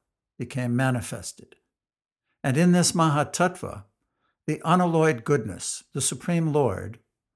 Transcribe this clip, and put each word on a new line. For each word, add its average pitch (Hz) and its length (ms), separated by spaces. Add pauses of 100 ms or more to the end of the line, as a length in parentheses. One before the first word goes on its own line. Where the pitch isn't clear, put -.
(380)
became 123 380
manifested. 123 800 (880)
And 135 140
in 175 160
this 175 180
Mahatattva, 156 920 (600)
the 151 180
unalloyed 165 580
goodness, 113 720
the 139 80
Supreme 165 500
Lord, 107 480 (360)